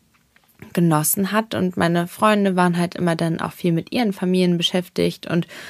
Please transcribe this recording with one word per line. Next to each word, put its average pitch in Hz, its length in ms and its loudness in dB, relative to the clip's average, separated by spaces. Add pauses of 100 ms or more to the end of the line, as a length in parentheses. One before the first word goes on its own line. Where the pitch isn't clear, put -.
(720)
genossen 170 580 2
hat 220 240 -2
und 185 220 -2
meine 170 300 0
Freunde 202 480 2
waren 180 220 2
halt 175 180 -2
immer 170 200 0
dann 165 240 -2
auch - 140 -6
viel - 180 -2
mit 165 200 -2
ihren 226 220 0
Familien 180 440 2
beschäftigt 175 720 -2
und 170 200 -2 (220)